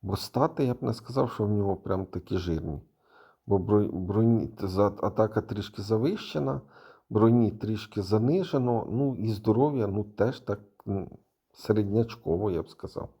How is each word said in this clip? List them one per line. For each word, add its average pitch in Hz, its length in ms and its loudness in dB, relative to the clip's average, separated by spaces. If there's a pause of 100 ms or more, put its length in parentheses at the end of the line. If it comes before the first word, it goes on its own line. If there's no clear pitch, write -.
Бо 98 140 -4
стати, 147 500 -2
я 123 80 0
б 120 100 -8
не 120 100 -2
сказав, 127 380 -2
що - 120 -4
в 104 60 0
нього 101 260 0
прям 95 300 -4
такі - 320 -6
жирні. 82 440 -4 (640)
Бо 101 100 2
бро-, 104 340 2
броні, 104 580 2 (100)
за-, 98 420 2
атака 107 400 0
трішки - 400 -8
завищена, 135 800 -2 (480)
броні 113 420 6
трішки 107 500 -6
занижено, 123 920 2
ну 131 240 0
і 110 180 -2
здоров'я, 113 540 2
ну, 101 160 -2
теж 107 360 -2
так, 101 200 -6 (280)
м, 98 220 -4 (440)
середнячково, 104 960 -2
я 80 100 -2
б - 80 -10
сказав. - 400 -14 (120)